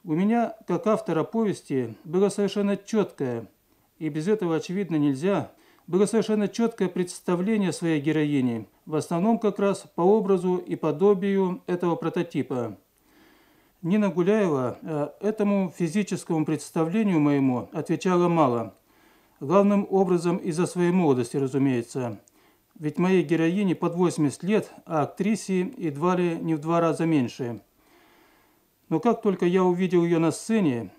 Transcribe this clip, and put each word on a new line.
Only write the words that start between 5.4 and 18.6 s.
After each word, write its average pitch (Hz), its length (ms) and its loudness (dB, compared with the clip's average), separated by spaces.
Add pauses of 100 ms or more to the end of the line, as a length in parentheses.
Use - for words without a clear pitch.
было 185 180 2
совершенно 214 440 0
четкое 226 400 -2
представление 180 840 -2
своей 160 300 -2
героини, 139 680 0 (180)
в 151 100 -8
основном 180 440 0
как 202 180 0
раз 196 280 0 (100)
по 170 60 -2
образу 185 560 4
и 175 180 -6
подобию 185 920 2
этого 175 300 0
прототипа. 143 840 -4 (1040)
Нина 202 280 2
Гуляева, 165 720 0
э, 151 280 -4 (120)
этому 202 560 0
физическому 170 680 -2
представлению 165 760 0
моему 135 500 2
отвечала 175 560 0
мало. 135 480 0 (640)